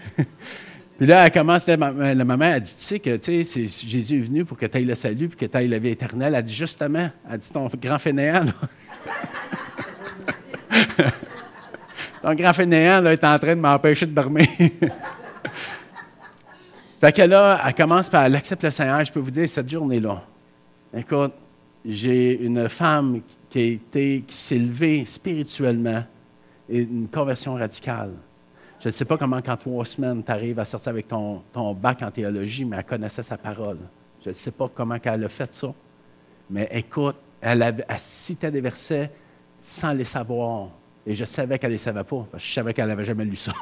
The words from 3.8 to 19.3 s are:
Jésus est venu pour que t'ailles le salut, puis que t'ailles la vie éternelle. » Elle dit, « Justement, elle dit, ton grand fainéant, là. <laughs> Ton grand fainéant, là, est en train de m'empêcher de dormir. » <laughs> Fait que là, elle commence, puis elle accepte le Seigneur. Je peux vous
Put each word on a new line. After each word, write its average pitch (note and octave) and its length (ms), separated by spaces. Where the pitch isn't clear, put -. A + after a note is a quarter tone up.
Jésus A#2+ 300
est B2 40
venu C#3 220
pour D3 120
que A#2 100
t'ailles B2+ 180
le B2 100
salut, B2 340
puis E3 80
que A#2+ 100
t'ailles B2 200
la A2+ 140
vie A#2+ 80
éternelle. » B2 480
Elle A#2 80
dit, « A2 100
Justement, D#3 560
elle A2+ 100
dit, - 120
ton C3+ 180
grand C3+ 160
fainéant, D3+ 460
là. A#2+ 100
<laughs> - 60
Ton D#3 120
grand F3 200
fainéant, F3 480
là, E3 100
est D#3+ 100
en D3 160
train D#3 160
de E3+ 60
m'empêcher D3 460
de D#3 60
dormir. » D3+ 340
<laughs> E3+ 120
Fait D3+ 120
que G3+ 100
là, G3 440
elle C3 80
commence, E3+ 340
puis F3+ 100
elle C3+ 160
accepte D#3 280
le D#3+ 80
Seigneur. C#3+ 340
Je C#3 80
peux D#3 80
vous C3 100